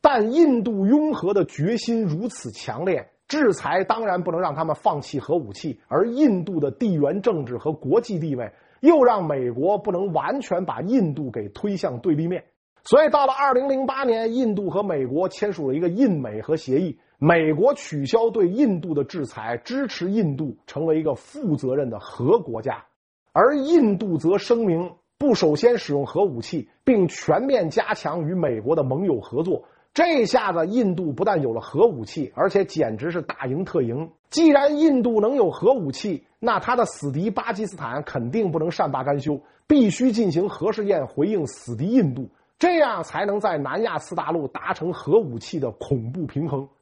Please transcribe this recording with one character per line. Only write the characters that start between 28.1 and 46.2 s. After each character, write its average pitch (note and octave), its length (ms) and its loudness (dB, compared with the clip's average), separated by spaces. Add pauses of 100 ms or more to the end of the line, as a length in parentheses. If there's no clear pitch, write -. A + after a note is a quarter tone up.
与 F3+ 60 -4
美 C#3+ 260 0
国 C3+ 160 0
的 D#3 60 2
盟 C3+ 240 -2
友 C3+ 140 0
合 B2 220 -4
作。 E3+ 220 -2 (300)
这 D#4 320 4
下 G#3+ 260 0
子 E3 140 0
印 G#3 280 0
度 E3 180 -4
不 D3 120 -2
但 G3+ 160 0
有 B2+ 120 -2
了 A2+ 80 -4
核 F3+ 260 2
武 C#3 180 0
器， C3+ 300 -8
而 F3+ 160 0
且 G3 140 2
简 A2+ 340 -2
直 C#3+ 120 -6
是 E3+ 120 -4
大 - 240 -10
赢 C#3+ 180 -4
特 E3 160 -2
赢。 C3 300 -4 (180)
既 D#4+ 200 4
然 C#4+ 300 6
印 D4 240 4
度 A3+ 180 2
能 A3+ 140 2
有 G#3+ 160 4
核 G3 220 2
武 F#3+ 180 0
器， - 360 -6 (140)
那 A3 180 0
他 B3 180 -2
的 A#3+ 80 2
死 - 260 -8
敌 E3+ 200 -2
巴 A#3 220 -6
基 G#3 120 -6
斯 F#3+ 100 -8
坦 D3 280 -8
肯 B2 280 -6
定 G3 200 0
不 D#3+ 80 -2
能 D#3+ 120 -2
善 D#3+ 200 -2
罢 C3+ 120 -4
甘 C#3+ 160 0
休， C#3+ 220 -4 (260)
必 C4+ 220 6
须 B3 240 2
进 G#3 180 2
行 E3 160 0
核 F#3+ 260 -2
试 G#3+ 120 -4
验 F3 220 0
回 C#3 200 -2
应 G3 200 0
死 - 280 -10
敌 A#2+ 120 -4
印 G3+ 280 2
度， C3 140 -10 (300)
这 E4+ 220 4
样 A3+ 220 0
才 D#3+ 220 -4
能 G3+ 160 -2
在 F#3+ 160 0
南 C#3+ 260 -2
亚 F3+ 160 -2
次 - 160 -10
大 D#3+ 160 -4
陆 D#3+ 180 -2
达 - 260 -6
成 E3+ 180 -6
核 D#3+ 260 2
武 C3+ 200 -2
器 - 200 -10
的 C3 120 -4
恐 A#2+ 420 -4
怖 D#3+ 140 -6